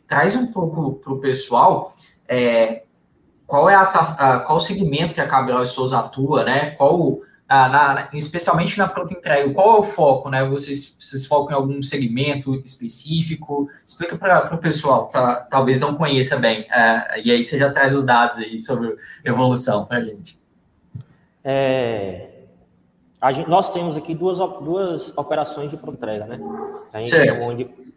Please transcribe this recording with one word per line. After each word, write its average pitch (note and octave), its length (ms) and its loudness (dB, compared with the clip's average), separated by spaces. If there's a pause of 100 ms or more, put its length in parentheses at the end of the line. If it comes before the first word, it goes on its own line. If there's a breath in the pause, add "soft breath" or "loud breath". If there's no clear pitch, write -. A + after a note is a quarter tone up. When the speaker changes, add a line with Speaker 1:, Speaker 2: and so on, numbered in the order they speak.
Speaker 1:
traz E3+ 280 2
um B3+ 120 -2
pouco D#3 480 -4
pro C3+ 240 -8
pessoal, C3 760 2 (320 loud breath)
é, A#2 560 2 (640)
qual D#3 220 4
é G3 60 8
a F#3+ 100 8
ta-, D#3+ 340 0
a, C#3 220 4
qual D#3+ 160 0
o F3 40 0
segmento F3 520 -2
que D#3 80 -2
a C#3 60 -2
Cabral B2 360 0
e B2 40 -4
Souza C3 300 -2
atua, C3+ 460 0
né? B2 280 0
Qual, F3 480 2 (300 loud breath)
a, C3 180 6
na, C#3 280 4
na, - 180 -8
especialmente E3 640 -2
na F#3+ 100 2
pronta F3+ 260 -6
entrega, C#3+ 400 0
qual G#3+ 240 8
é - 20 6
o G3+ 40 4
foco, C#3 460 2
né? C3+ 160 0
Vocês, C#3 540 -6
vocês C3+ 260 -8
focam D3 260 0
em C#3+ 80 -2
algum C#3 220 -4
segmento C3+ 720 -2 (100)
específico? D3 1040 -6 (180 loud breath)
Explica E3+ 320 -10
pra, F3 240 4
pro - 180 -4
pessoal, D3 480 0
tá, B2 420 0
talvez B2+ 300 2
não D3 160 -2
conheça C#3 420 0
bem, A2+ 320 0
é, A2+ 560 2
e A#2+ 60 2
aí A#2+ 120 4
você C#3 140 -4
já C#3 140 2
traz C#3 240 2
os C3+ 100 0
dados A#2+ 320 4
aí A2 220 -8
sobre A#2 360 -4 (300 loud breath)
evolução B2 600 0
pra A#2+ 180 -4
gente. G2+ 360 -14 (1040 soft breath)
Speaker 2:
É, A#2+ 840 -2 (920)
a C3 120 2
gente, D#3+ 180 -4
nós F3 200 4
temos F3 280 -4
aqui D#3 160 -8
duas F3 260 -2
op-, E3+ 240 -6
duas F3 540 -6
operações C#3+ 540 -4
de D#3+ 60 -12
pronta - 200 -14
entrega, G#2+ 280 -8
né? A#2 140 -12 (540)
A A2 60 -10
gente A#2 100 -6
Speaker 1:
Certo. D3 300 4
Speaker 2:
chama A#2+ 120 -6
uma A#2+ 40 -8
de, B2 140 -8 (280)